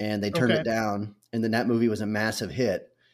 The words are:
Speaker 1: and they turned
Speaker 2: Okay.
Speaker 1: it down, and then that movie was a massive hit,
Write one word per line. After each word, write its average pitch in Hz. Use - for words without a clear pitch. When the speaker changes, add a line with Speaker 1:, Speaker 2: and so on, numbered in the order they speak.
Speaker 1:
and 104
they 104
turned 123
Speaker 2:
Okay. 120
Speaker 1:
it -
down, 107
and 117
then 110
that 110
movie 117
was 107
a 104
massive 107
hit, 120